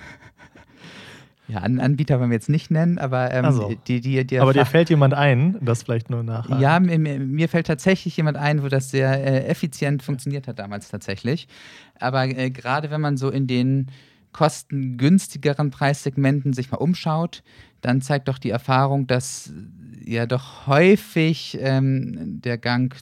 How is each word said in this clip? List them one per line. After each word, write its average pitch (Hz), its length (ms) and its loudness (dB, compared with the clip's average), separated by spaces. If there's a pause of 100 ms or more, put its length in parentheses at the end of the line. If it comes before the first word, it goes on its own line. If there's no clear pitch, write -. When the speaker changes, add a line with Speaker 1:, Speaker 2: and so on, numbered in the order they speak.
(1500)
Speaker 1:
Ja, 107 100 -6
An-, 113 220 0
Anbieter 139 380 2
wollen 123 120 0
wir 117 40 2
jetzt 110 140 -2
nicht 151 220 0
nennen, 170 280 2
aber, 127 340 -2
ähm, 127 120 2
Speaker 2:
Ach 151 80 6
so. 110 160 0 (180)
Speaker 1:
die, 123 140 0
die, 131 260 0
die 131 140 0
Speaker 2:
Aber 135 120 6
dir 139 120 4
Speaker 1:
Erfa- 131 60 -2
Speaker 2:
fällt 165 200 4
jemand 143 240 6
ein, 143 460 4
das 120 240 -2
vielleicht 117 260 -4
nur 117 140 -4
nach 113 240 -6
Speaker 1:
Ja, 135 320 4
mir, 175 180 2
mir, 143 220 0
mir 147 280 0
fällt 165 200 -2
tatsächlich 175 480 0
jemand 151 200 0
ein, 147 260 0
wo 139 60 -2
das 135 220 0
sehr, 135 220 2
äh, 135 340 0
effizient 147 560 -2
funktioniert 139 460 -6
hat 117 100 -10
damals 101 300 -10
tatsächlich. 107 580 -6 (540)
Aber, 131 240 0
äh, 127 260 -2
gerade 139 400 -4
wenn 151 100 -4
man 143 160 0
so 135 140 -2
in 139 160 0
den 131 460 0 (400)
kostengünstigeren 143 1400 0
Preissegmenten 139 840 0
sich 123 180 -6
mal - 80 -4
umschaut, 165 680 -2 (360)
dann 131 220 0
zeigt 139 240 -2
doch 135 120 -2
die 120 120 -4
Erfahrung, 135 560 0
dass, 127 460 -4 (520)
äh, 117 100 -6
ja 117 120 -2
doch - 400 -6
häufig, 160 920 4
ähm, 135 840 -2
der 120 160 -4
Gang 123 440 -2